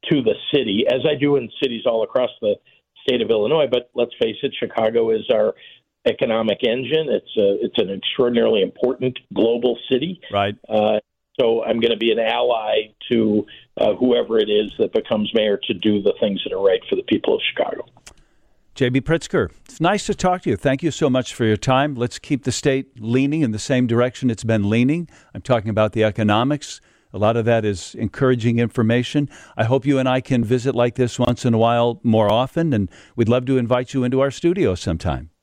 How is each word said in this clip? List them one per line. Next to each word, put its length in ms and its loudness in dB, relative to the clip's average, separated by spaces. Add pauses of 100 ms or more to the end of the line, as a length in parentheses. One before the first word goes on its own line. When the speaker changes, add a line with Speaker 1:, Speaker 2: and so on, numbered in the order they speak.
Speaker 1:
to 140 2
the 120 2 (180)
city, 340 0
as 180 0
I 140 2
do 160 2
in 140 -2 (120)
cities 240 -4
all 180 0
across 280 -2 (100)
the 140 0 (480)
state 180 0
of 80 -4
Illinois. 400 2
But 240 -2
let's 280 -2
face 200 -2
it, 160 -4
Chicago 540 0
is 180 -2
our 260 2 (500)
economic 580 0
engine. 460 0
It's 280 -4
a, 280 2
it's 120 -4
an 140 0
extraordinarily 720 0
important 580 -2 (140)
global 440 0 (140)
city. 300 -2 (100)
Speaker 2:
Right. 240 -2 (140)
Speaker 1:
Uh, 300 2 (400)
so 240 2
I'm 160 -2
gonna 180 2
be 140 0
an 60 2
ally 760 -2 (180)
to, 340 2 (320)
uh, 160 2
whoever 460 0
it 100 0
is 300 0
that 120 0
becomes 440 -2
mayor 320 2
to 80 -4
do 260 0
the 180 0
things 240 0
that 80 -8
are 80 -4
right 300 2
for 60 0
the 80 -2
people 320 0
of 120 -2
Chicago. 380 -4 (880)
Speaker 2:
J 160 0
B 120 0
Pritzker, 500 -2 (140)
it's 140 -20
nice 280 0
to 80 -2
talk 260 0
to 80 -4
you. 60 2
Thank 260 -2
you 80 -2
so 220 0
much 240 -2
for 100 0
your 100 4
time. 380 0
Let's 240 -6
keep 260 -6
the 80 -2
state 480 -2
leaning 420 0
in 100 0
the 80 -4
same 260 0
direction 460 0
it's 120 -6
been 240 2
leaning. 400 2 (280)
I'm 80 -12
talking 260 0
about 240 0
the 100 2
economics. 800 0 (320)
A 60 -10
lot 180 2
of 80 0
that 180 2
is 300 -4
encouraging 640 0
information. 720 0 (260)
I 100 0
hope 200 0
you 140 2
and 100 0
I 120 0
can 220 0
visit 300 0
like 220 0
this 240 -2
once 260 0
in 80 4
a 60 2
while 420 2
more 300 4
often, 420 0
and 160 0 (260)
we'd 140 0
love 160 2
to 140 0
invite 340 -2
you 100 0
into 180 0
our 100 0
studio 420 0
sometime. 560 -4 (140)